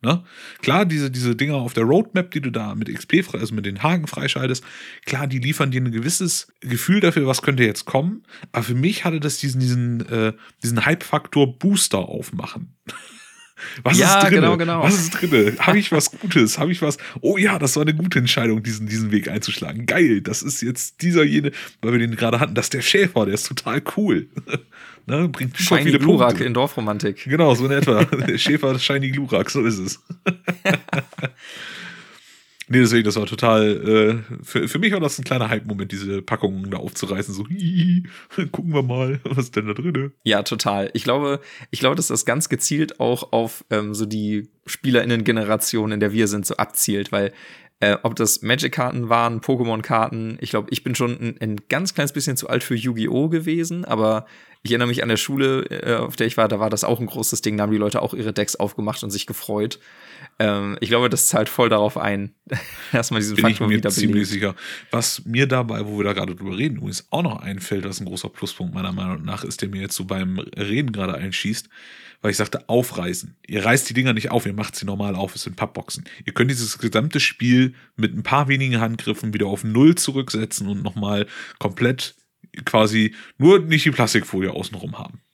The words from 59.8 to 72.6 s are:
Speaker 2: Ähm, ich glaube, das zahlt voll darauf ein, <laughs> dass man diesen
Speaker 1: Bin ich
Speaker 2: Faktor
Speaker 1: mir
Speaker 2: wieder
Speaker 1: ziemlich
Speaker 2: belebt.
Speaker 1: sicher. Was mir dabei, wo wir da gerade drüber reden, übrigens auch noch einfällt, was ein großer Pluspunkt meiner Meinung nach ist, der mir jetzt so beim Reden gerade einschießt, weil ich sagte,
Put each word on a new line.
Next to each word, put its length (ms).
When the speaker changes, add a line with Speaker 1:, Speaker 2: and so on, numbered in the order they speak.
Speaker 2:
Ähm, 420
ich 80
glaube, 220
das 180
zahlt 220
voll 180
darauf 300
ein, 360
<laughs> 460
dass 180
man 100
diesen 160
Speaker 1:
Bin 100
ich 60
Speaker 2:
Faktor 160
Speaker 1:
mir 80
Speaker 2:
wieder 140
Speaker 1:
ziemlich 220
Speaker 2:
belebt. 180
Speaker 1:
sicher. 240
Was 360
mir 200
dabei, 400
wo 120
wir 60
da 100
gerade 200
drüber 220
reden, 220
übrigens 320
auch 120
noch 200
einfällt, 420
was 160
ein 60
großer 240
Pluspunkt 440
meiner 180
Meinung 300
nach 220
ist, 180
der 60
mir 140
jetzt 120
so 120
beim 320
Reden 540
gerade 220
einschießt, 540
weil 100
ich 60
sagte, 300